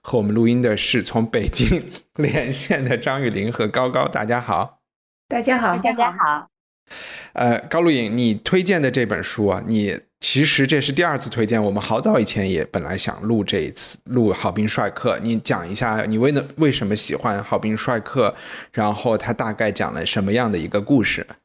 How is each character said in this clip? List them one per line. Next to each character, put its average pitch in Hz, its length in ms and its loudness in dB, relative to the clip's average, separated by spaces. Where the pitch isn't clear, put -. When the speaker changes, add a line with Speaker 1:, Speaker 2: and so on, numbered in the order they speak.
Speaker 1:
和 - 180 -2
我 104 40 2
们 104 100 0
录 113 140 4
音 120 140 4
的 110 160 2
是 - 240 0
从 113 240 0
北 110 220 -2
京 139 360 2
<laughs> - 200 -20
连 139 340 0
线 135 340 -2
的 127 100 2
张 135 240 -2
雨 123 120 0
林 104 200 -2
和 113 160 -2
高 127 220 0
高， 131 180 0
大 117 160 -2
家 117 160 0
好。 110 380 -2
Speaker 2:
大 240 140 -2
家 247 160 2
好。 214 220 0
Speaker 3:
大 226 120 0
家 233 200 0
好。 151 360 -2
Speaker 1:
呃， 120 280 2
高 165 200 0
露 170 100 6
颖， 117 260 0
你 117 180 4
推 185 280 2
荐 175 180 2
的 135 80 2
这 127 160 2
本 95 160 -2
书 104 260 0
啊， 95 200 2
你 104 320 0
其 139 240 2
实 143 200 2
这 143 140 2
是 131 120 -2
第 151 120 2
二 156 140 0
次 127 120 -8
推 110 160 0
荐， 110 160 2
我 104 80 2
们 98 120 0
好 113 180 0
早 208 180 2
以 113 60 4
前 101 260 0
也 85 160 0
本 - 160 -4
来 95 160 -6
想 - 260 -4
录 110 200 2
这 95 160 0
一 76 120 -2
次， - 340 -10
录 117 260 2
《好 98 200 0
兵 107 160 0
帅 104 220 0
克》。 98 320 -2
你 113 180 -2
讲 92 300 -4
一 101 60 -6
下 110 320 -2
你 110 100 0
为 127 140 4
呢， 139 160 0
为 156 140 4
什 117 160 -2
么 104 80 0
喜 - 180 -4
欢 101 300 -2
《好 101 160 -2
兵 107 160 -2
帅 117 240 -2
克》， 104 340 0
然 107 220 0
后 110 240 0
他 113 160 -4
大 110 180 -4
概 107 200 0
讲 78 220 -4
了 80 120 -4
什 98 180 0
么 98 80 0
样 117 180 2
的 95 80 0
一 80 100 -4
个 101 120 -2
故 110 240 4
事？ - 240 -4